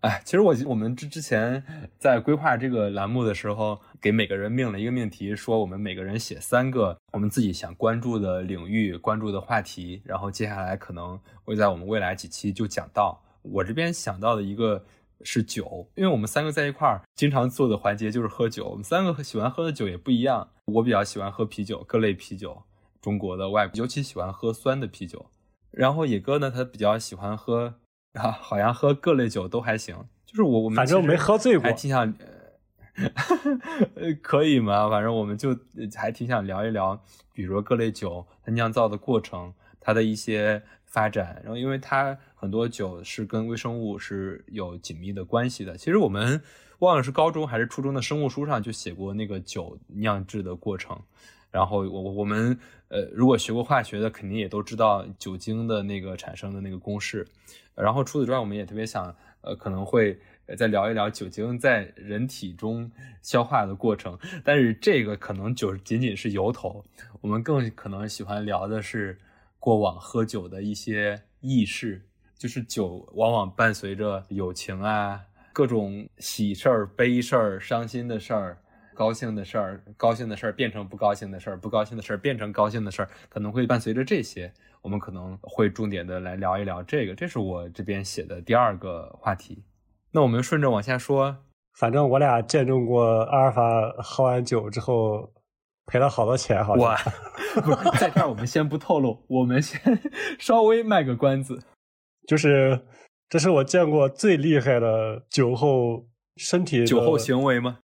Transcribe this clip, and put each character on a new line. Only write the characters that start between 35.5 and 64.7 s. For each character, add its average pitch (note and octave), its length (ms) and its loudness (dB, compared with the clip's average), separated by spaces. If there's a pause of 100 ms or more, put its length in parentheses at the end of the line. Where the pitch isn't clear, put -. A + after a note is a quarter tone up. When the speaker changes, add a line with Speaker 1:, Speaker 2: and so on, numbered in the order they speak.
Speaker 1:
呃， B2 460 -8
还 A2+ 160 -4
挺 A#2+ 140 -8
想 A2+ 200 -2
聊 G2 200 -4
一 A2+ 40 -2
聊， F#2+ 320 -2 (300)
比 G#2 100 -8
如 F#2 120 -4
说 G#2 80 0
各 B2 120 0
类 A2+ 160 0
酒， F2 360 -8 (180)
它 A2+ 80 -4
酿 A#2 180 0
造 A2+ 160 2
的 G#2 120 -2
过 A#2+ 200 0
程， F2+ 360 -8 (260)
它 G#2+ 140 0
的 A2+ 80 4
一 A2 120 2
些 G#2+ 480 0 (220)
发 G#2+ 240 0
展。 F#2 340 -4
然 - 80 -14
后 A2+ 60 -6
因 B2+ 140 -2
为 C3+ 80 -4
它 C#3 380 -2 (180)
很 G2 160 -8
多 A2+ 180 0
酒 F#2 360 -8
是 - 200 -8
跟 A2 220 -4
微 A#2 100 -6
生 A#2 220 -6
物 G#2+ 200 -6
是 F#2+ 500 -8
有 F2+ 300 -10
紧 E2+ 200 -14
密 F#2+ 140 -10
的 G2 120 -8
关 A#2 240 -2
系 A2+ 160 -10
的。 F2 120 -12
其 - 140 -6
实 F#3+ 80 4
我 E3+ 100 2
们 A#2 320 0 (400)
忘 F3 160 6
了 C3+ 60 2
是 C3 100 -4
高 D#3+ 180 4
中 D#3 160 -4
还 A#2 120 -4
是 A#2 80 0
初 - 140 -8
中 C#3 140 -2
的 C3 80 -2
生 D3+ 200 -2
物 C#3 60 0
书 C#3+ 160 -4
上 C3+ 180 -2
就 A#2 100 -6
写 F2+ 200 -10
过 G2 220 -8
那 G#2+ 120 -4
个 G2 140 -6
酒 - 380 -12 (100)
酿 G2+ 380 -2
制 G#2 160 -8
的 F#2 140 -8
过 G2 200 -6
程。 - 220 -12 (520)
然 F#2+ 160 4
后 G2+ 120 0
我， F#2+ 240 -4 (100)
我 G2+ 120 -2
们， A2 320 2 (320)
呃， G2+ 140 -2 (100)
如 A#2+ 140 4
果 B2+ 100 8
学 - 160 -2
过 A#2 100 -2
化 B2+ 200 2
学 G#2 160 -8
的， A2 100 0
肯 G#2+ 200 -10
定 G#2 100 -4
也 G2+ 100 -4
都 G#2 140 -4
知 A2+ 140 -10
道 G#2 280 4 (140)
酒 F#2+ 180 -10
精 A2 300 -4
的 A2 160 0
那 G2+ 180 -6
个 F#2 160 -10
产 - 200 -14
生 G2 180 -10
的 G2 60 -8
那 G2 100 -8
个 F#2 80 -10
公 G#2 220 -6
式。 - 260 -8 (480)
然 G#2 180 0
后 C3+ 120 2
除 D3 160 -2
此 B2 60 2
之 A#2+ 60 0
外， C3 60 2
我 A#2 60 -2
们 G2+ 120 -6
也 G#2 80 -6
特 F#2 100 -16
别 A2 120 -6
想， F2+ 280 -8 (260)
呃， F#2+ 160 -8
可 - 120 -10
能 F#2+ 160 -4
会， G#2+ 320 2 (300)
呃， - 80 -12
再 A2 140 0
聊 G#2 220 2
一 A2+ 40 -2
聊 G#2+ 160 0
酒 G#2 180 -10
精 A#2 300 -6
在 A#2 380 2
人 G#2 300 -4
体 G2 260 -10
中 A2+ 380 -6 (300)
消 - 220 2
化 A#2 240 0
的 G2 80 -6
过 G#2+ 220 0
程。 F2+ 200 -12 (280)
但 D3 120 4
是 A#2+ 180 4